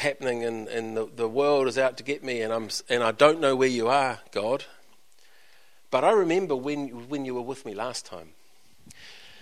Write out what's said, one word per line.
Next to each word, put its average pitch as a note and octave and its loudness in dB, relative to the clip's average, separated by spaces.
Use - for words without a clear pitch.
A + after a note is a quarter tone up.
happening B2 -2
and, A2+ -6
and A2+ -6
the, A2 -4
the A#2 -2
world C#3 2
is A#2+ -4
out C3 2
to A#2+ -12
get C#3 -6
me B2 -4
and A2 -2
I'm A2+ -4
s-, - -6
and A#2+ 2
I A2+ 4
don't D3+ 6
know C#3 4
where C3 6
you A#2+ 0
are, C3 2
God. A2 -2
But C3 2
I F3+ 6
remember F3+ 2
when, B2+ -6
when C#3 -4
you B2+ -6
were B2 -4
with B2+ -10
me G#2+ -10
last A#2 -8
time." E2 -16